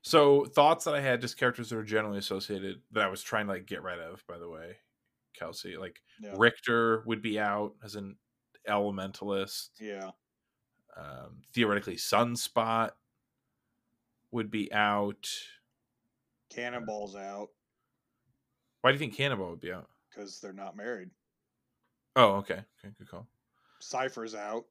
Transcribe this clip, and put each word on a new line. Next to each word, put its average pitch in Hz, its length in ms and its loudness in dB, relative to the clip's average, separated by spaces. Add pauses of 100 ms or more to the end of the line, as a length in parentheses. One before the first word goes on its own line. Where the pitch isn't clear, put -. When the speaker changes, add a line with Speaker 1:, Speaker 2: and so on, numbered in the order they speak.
Speaker 1:
So, 143 420 8
thoughts - 400 6
that 151 100 0
I 143 60 0
had, 127 180 2
just 123 180 -6
characters 120 320 0
that 117 60 -4
are 110 80 -2
generally 107 360 0
associated, 95 600 -6 (140)
that 107 100 2
I 95 60 2
was 95 120 -6
trying 107 260 -2
to, 98 40 -2
like, 92 140 -6
get 90 180 -8
rid 90 160 -6
of, 85 260 -12
by 87 120 -12
the 85 120 -12
way. 82 280 -14 (600)
Kelsey. 87 400 -10
Like, 90 240 -12 (180)
Speaker 2:
Yeah. 104 180 -14
Speaker 1:
Richter 117 680 4
would 113 160 -2
be 107 180 -2
out 104 440 -2
as 104 120 -14
an 98 220 -12 (500)
elementalist. 98 1000 -2 (100)
Speaker 2:
Yeah. 98 320 -10 (840)
Speaker 1:
Um, 71 480 -16 (100)
theoretically, 101 420 2
Sunspot 113 960 2 (1400)
would 113 200 -2
be 107 220 -2
out. 104 560 0 (1200)
Speaker 2:
Cannonball's 110 680 -8
out. 101 340 -10 (1300)
Speaker 1:
Why 131 100 6
do 139 40 2
you 139 40 -8
think 127 160 -6
Cannonball 110 360 -2
would 82 100 -14
be 85 100 -8
out? - 180 -12 (220)
Speaker 2:
'Cause 101 300 -16
they're 98 120 -14
not 95 220 -14
married. 104 360 -10 (1040)
Speaker 1:
Oh, 104 220 8
okay. 98 280 -6 (180)
Okay, 101 140 -18
good - 100 -20
call. 92 200 -16 (520)
Speaker 2:
Cypher's 123 540 -6
out. 107 380 -8